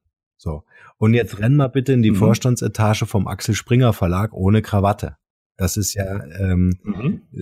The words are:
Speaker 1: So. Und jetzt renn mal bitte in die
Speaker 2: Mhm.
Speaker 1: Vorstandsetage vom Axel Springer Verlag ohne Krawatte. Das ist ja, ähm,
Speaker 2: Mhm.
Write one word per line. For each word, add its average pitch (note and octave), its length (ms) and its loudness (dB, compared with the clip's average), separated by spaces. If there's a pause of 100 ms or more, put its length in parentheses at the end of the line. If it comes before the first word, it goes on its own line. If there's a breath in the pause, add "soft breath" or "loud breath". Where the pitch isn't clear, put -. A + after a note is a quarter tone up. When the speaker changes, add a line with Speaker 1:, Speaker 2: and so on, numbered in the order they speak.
(360)
Speaker 1:
So. D#2 280 -10 (340 loud breath)
Und A2 160 2
jetzt A2 260 0
renn A#2+ 160 2
mal C#3 140 2
bitte C3+ 240 0
in B2 80 4
die G#2+ 100 4
Speaker 2:
Mhm. G#2 60 2
Speaker 1:
Vorstandsetage A2 880 2
vom G2 220 -2
Axel G2 280 -4
Springer A#2+ 380 2
Verlag F#2 400 -2
ohne G2+ 280 2
Krawatte. G2 540 -2 (420)
Das F#2 200 -2
ist G2 160 -4
ja, G2 300 -6 (160)
ähm, F2+ 440 0
Speaker 2:
Mhm. A2 380 -6 (200)